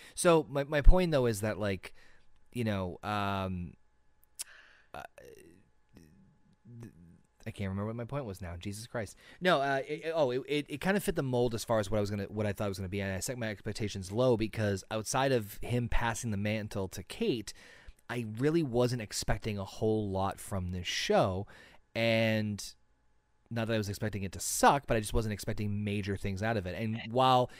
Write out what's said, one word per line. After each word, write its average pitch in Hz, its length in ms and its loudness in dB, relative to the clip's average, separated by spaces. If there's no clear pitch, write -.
So 165 340 6
my, 139 160 -2
my 147 160 0
point, 180 300 10
though, 135 140 4
is 107 160 0
that, 107 160 -2
like, 98 360 -2
you 120 120 -4
know, 95 400 -2
um, 98 680 -4
uh, - 100 -12
th-, 117 120 -16
I 110 40 -10
can't 98 180 -6
remember 101 180 -4
what 113 80 -6
my 120 80 -8
point 135 220 -6
was 95 160 -10
now. 87 180 -10
Jesus 101 260 -10
Christ! 113 300 -8
No, 175 220 4
uh, 139 260 0
it, 151 180 -8
it, 160 80 -4
oh, 147 180 4
it, 131 160 0
it, 147 200 0
it 143 140 -8
kind 196 160 2
of 190 60 -2
fit 185 120 -2
the 156 80 0
mold 123 320 2
as 107 80 -4
far 113 160 2
as 101 100 -2
what 107 80 2
I 104 40 4
was 101 80 0
gonna, 101 160 -2
what 107 200 -2
I 104 60 0
thought 104 140 -2
it 101 40 0
was 95 100 -6
gonna 95 100 -4
be, 98 100 -2
and 98 140 -2
I 92 80 -4
set 127 160 -6
my 117 100 -4
expectations 101 640 -6
low 123 240 4
because 104 560 0
outside 131 400 0
of 110 300 -2
him 120 260 0
passing 117 440 0
the 98 60 -2
mantle 104 520 -2
to 92 140 -10
Kate, 151 500 -4
I 120 160 -4
really 156 260 2
wasn't 123 380 2
expecting 107 560 -2
a 98 60 -4
whole 110 460 0
lot 95 300 -2
from 92 320 -6
this 92 160 -6
show, 104 600 2
and 110 640 2
not 113 160 -2
that 113 60 0
I 110 60 2
was 101 100 -2
expecting 104 320 -4
it 95 120 -6
to 101 60 -10
suck, 156 460 4
but 123 100 0
I 113 40 2
just 107 140 -6
wasn't 110 200 0
expecting 104 500 -4
major 104 320 -2
things 98 280 -4
out 113 120 0
of 92 120 -2
it. 87 100 -6
And 113 320 -4
while 127 400 4